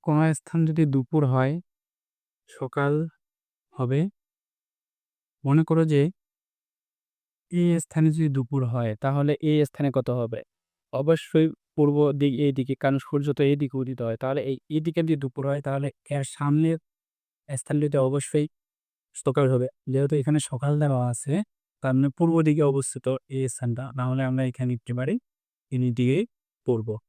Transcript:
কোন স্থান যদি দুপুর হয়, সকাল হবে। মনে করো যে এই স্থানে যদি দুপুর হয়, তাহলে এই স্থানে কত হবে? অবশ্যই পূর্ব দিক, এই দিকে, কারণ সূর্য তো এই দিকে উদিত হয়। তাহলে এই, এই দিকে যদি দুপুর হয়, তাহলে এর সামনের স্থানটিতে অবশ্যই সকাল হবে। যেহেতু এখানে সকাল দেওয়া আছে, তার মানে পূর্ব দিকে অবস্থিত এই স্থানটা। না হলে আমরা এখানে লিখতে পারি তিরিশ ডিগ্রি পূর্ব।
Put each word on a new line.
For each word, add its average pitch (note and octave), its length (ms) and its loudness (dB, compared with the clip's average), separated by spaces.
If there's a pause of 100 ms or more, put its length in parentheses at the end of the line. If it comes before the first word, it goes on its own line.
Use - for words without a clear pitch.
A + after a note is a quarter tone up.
কোন D3+ 120 2 (180)
স্থান - 320 -6
যদি D#3+ 200 2
দুপুর C#3 400 0
হয়, C3 260 2 (960)
সকাল C#3+ 420 -2 (840)
হবে। C3 260 0 (1400)
মনে C#3+ 200 4
করো D#3+ 200 2
যে D3 180 2 (1500)
এই F3 140 2 (140)
স্থানে D#3+ 300 2
যদি D#3+ 180 0
দুপুর C3+ 360 -2
হয়, A#2 320 -2
তাহলে C#3+ 360 0 (100)
এই D3+ 220 2
স্থানে C#3 260 -4
কত B2+ 200 -2
হবে? A#2+ 300 -4 (520)
অবশ্যই D#3+ 540 2 (240)
পূর্ব D3 260 2 (160)
দিক, C#3+ 280 2
এই C#3+ 120 2
দিকে, C3 240 -2
কারণ C#3 220 0
সূর্য C#3+ 340 -2
তো D3 120 0
এই C#3 120 4
দিকে C#3+ 200 -4
উদিত C3 260 -6
হয়। A2+ 140 -2
তাহলে C3 260 -4
এই, C3 140 -4 (120)
এই D#3 120 -2
দিকে D#3+ 200 -2
যদি D#3+ 160 0
দুপুর C3+ 300 -6
হয়, C#3+ 160 -2
তাহলে C#3 260 -4 (200)
এর C#3 200 -4
সামনের D#3 480 2 (720)
স্থানটিতে D3 500 -2
অবশ্যই C#3 480 0 (720)
সকাল C#3 340 0
হবে। B2+ 160 2 (200)
যেহেতু C#3 300 0
এখানে D3 240 2
সকাল C#3+ 380 -4
দেওয়া C3+ 300 2
আছে, C3+ 260 -4 (480)
তার C3 100 0
মানে C3+ 180 4
পূর্ব E3 320 0
দিকে D3+ 200 2
অবস্থিত C#3 440 0 (220)
এই C3 200 -4
স্থানটা। A#2+ 360 -6 (100)
না B2+ 120 -4
হলে C3 180 -2
আমরা C3 200 -2
এখানে B2+ 240 -4
লিখতে B2 260 -6
পারি C3 200 -2 (580)
তিরিশ B2+ 220 0
ডিগ্রি C3 280 2 (440)
পূর্ব। A2+ 220 -2 (200)